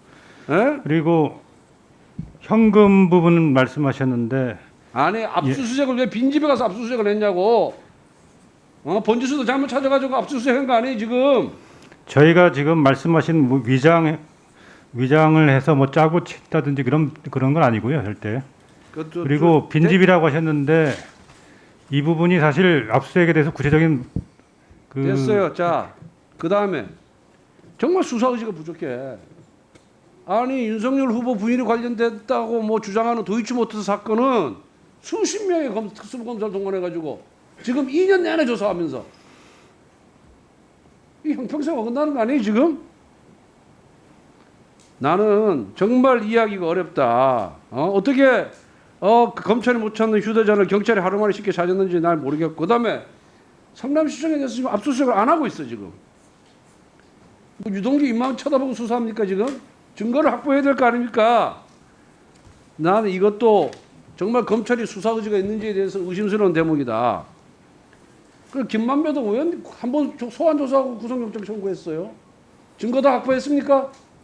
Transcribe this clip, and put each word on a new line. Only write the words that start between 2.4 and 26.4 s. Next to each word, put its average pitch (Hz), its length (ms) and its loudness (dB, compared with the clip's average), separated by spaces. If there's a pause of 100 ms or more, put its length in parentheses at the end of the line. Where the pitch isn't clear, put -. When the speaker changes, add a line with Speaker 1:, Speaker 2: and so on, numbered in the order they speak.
Speaker 2:
현금 202 680 6
부분은 165 440 4
말씀하셨는데 127 1040 0 (340)
Speaker 1:
아니, 165 260 0
Speaker 2:
예. 220 60 -6
Speaker 1:
압수수색을 240 720 -2
왜 254 120 0
빈집에 277 360 0
가서 254 200 0
압수수색을 220 420 -4
했냐고. 208 680 0 (1080)
어? 185 200 -2
번지수도 247 420 0
잘못 269 220 -2
찾아가지고 269 500 -2
압수수색한 262 500 -2
거 254 60 0
아니에요, 240 260 0
지금? 233 520 2 (540)
Speaker 2:
저희가 170 460 6
지금 143 260 0
말씀하신 151 720 2
뭐 135 160 0
위장, 156 540 4 (720)
위장을 156 560 4
해서 135 240 4
뭐 135 160 4
짜고 160 340 2
친다든지 143 600 -4
그런, 147 280 0 (200)
그런 135 220 0
건 160 100 2
아니고요, 117 400 0
절대. 107 400 -8 (480)
Speaker 1:
그것도 160 320 -10
Speaker 2:
그리고 151 380 4
Speaker 1:
좀 - 80 -8
Speaker 2:
빈집이라고 175 580 4
하셨는데 151 680 0 (960)
이 143 140 0
부분이 170 360 2
사실 151 520 2
압수수색에 160 420 2
대해서 156 180 2
구체적인 147 540 2 (840)
그 135 140 -6
Speaker 1:
됐어요. 139 500 0
자, 156 400 -2 (440)
그다음에 180 480 -2 (920)